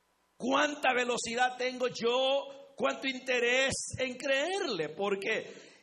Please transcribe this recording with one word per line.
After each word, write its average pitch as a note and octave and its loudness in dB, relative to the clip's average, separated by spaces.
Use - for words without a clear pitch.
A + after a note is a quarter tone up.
¿Cuánta C#4+ 2
velocidad B3 0
tengo B3 -2
yo? C4 0
¿Cuánto C4 -2
interés B3+ 0
en B3+ -2
creerle? C4+ 0
Porque G3 -4